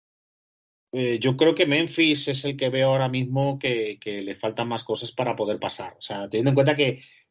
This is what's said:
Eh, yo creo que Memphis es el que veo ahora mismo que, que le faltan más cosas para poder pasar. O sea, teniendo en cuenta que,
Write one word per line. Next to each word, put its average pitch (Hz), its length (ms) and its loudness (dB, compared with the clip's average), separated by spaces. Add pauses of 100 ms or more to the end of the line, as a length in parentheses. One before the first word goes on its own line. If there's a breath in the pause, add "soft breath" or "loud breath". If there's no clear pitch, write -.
(920)
Eh, 120 280 0
yo 131 160 2
creo 160 180 6
que 180 120 4
Memphis 156 600 2
es 139 180 -4
el 143 120 -4
que 131 140 0
veo 131 180 2
ahora 135 200 2
mismo 131 520 -2
que, 113 400 -2
que 101 220 -8
le 98 120 -6
faltan 110 320 -4
más 117 160 -4
cosas - 300 -6
para 120 240 -2
poder 104 240 -2
pasar. - 360 -8
O - 60 -20
sea, 101 260 -8
teniendo 117 220 2
en 135 60 4
cuenta 143 180 4
que, 139 260 0 (300 loud breath)